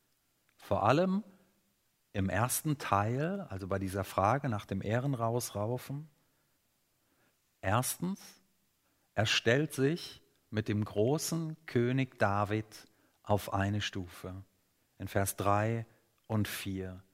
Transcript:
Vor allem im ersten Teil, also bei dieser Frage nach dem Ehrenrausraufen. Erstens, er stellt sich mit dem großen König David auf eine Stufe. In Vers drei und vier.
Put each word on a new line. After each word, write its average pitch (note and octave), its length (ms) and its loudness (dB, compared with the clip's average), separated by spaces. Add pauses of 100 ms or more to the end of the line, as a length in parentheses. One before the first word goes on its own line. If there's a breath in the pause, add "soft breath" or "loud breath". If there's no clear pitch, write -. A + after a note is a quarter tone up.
(560)
Vor F#2+ 280 -2
allem F#3 400 4 (880)
im G2 160 0
ersten B2 500 0
Teil, B2+ 600 0 (100)
also F#2+ 160 -6
bei F#2+ 140 0
dieser F#2+ 240 -2
Frage A#2+ 440 2
nach G#2 160 -2
dem G2 160 -4
Ehrenrausraufen. A#2+ 1300 -2 (1500)
Erstens, B2+ 600 0 (920)
er G#2+ 120 2
stellt C#3 480 4
sich C#3+ 480 -2 (280)
mit G#2+ 180 -2
dem G#2 160 0
großen D#3+ 720 0 (100)
König B2+ 520 0
David G#2 480 2 (580 soft breath)
auf G#2 280 2
eine G2+ 280 2
Stufe. F#2 640 -8 (540)
In G2 100 -8
Vers G2 280 2
drei G#2+ 480 2 (420 soft breath)
und G#2+ 220 0
vier. F#2 540 -6 (120)